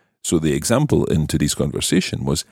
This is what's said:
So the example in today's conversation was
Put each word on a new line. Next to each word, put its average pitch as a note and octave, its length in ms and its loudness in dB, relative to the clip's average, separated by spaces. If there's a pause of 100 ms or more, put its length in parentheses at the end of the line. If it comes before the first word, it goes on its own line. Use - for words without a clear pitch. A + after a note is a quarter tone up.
(240)
So - 160 0
the D#2 140 2
example A2+ 520 2
in D2+ 220 2
today's D2 280 0
conversation - 680 -2
was C2+ 260 -2